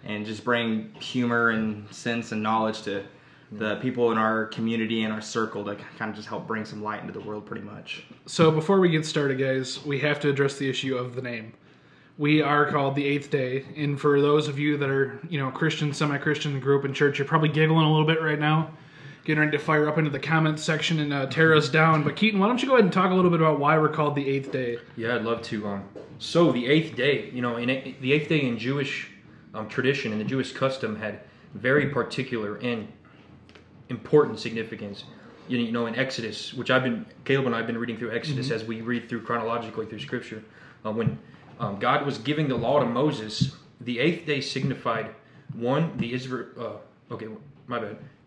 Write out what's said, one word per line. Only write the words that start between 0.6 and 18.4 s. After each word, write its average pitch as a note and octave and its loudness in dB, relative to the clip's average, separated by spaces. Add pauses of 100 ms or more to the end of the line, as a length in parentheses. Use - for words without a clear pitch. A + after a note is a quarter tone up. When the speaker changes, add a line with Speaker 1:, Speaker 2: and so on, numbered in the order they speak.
Speaker 1:
humor A#2+ 0
and A2 -4
sense A#2 -6
and G#2+ -4
knowledge G#2+ 0
to G2 -6 (480)
the G#2+ -4
Speaker 2:
Yeah. G#2 0
Speaker 1:
people A#2+ 0
in A2 2
our A2 2
community A2+ -2
and A2 -2
our G#2+ -6
circle A2 -4
to G2+ -6 (220)
kinda G#2+ -6
just G#2+ -14
help G#2 -8
bring A2 -4
some G#2+ -12
light G#2 -6
into F#2+ -12
the G#2+ -10
world, G#2 -10
pretty - -10
much. G#2 -14 (220)
Speaker 3:
So D#3+ 4
before D#3 2
we F3+ 6
get D#3 2
started, C#3 0
guys, C3 -2
we C#3+ -4
have D3 0
to D3 2
address C#3 2
the C3+ -2
issue C3 -4
of B2 -6
the B2+ -8
name. A2+ -10 (640)
We D3+ 4
are D3 4
called C#3 0
The C#3+ 0
Eighth C#3+ -2
Day, C3+ -2 (120)
and C#3+ -2
for C#3+ 4
those D3 4
of C#3 -4
you D3 0
that C#3 0
are, C3+ 0 (100)
you D#3 -2
know, C3 -2
Christian, D3+ 0
semi-Christian, D3 0
grew C#3 4
up C#3 0
in C3+ -2
church, C#3+ 2
you're C#3 -2
probably D#3 4
giggling D#3 6
a - 6
little D#3 6
bit D#3+ 2
right D3+ 0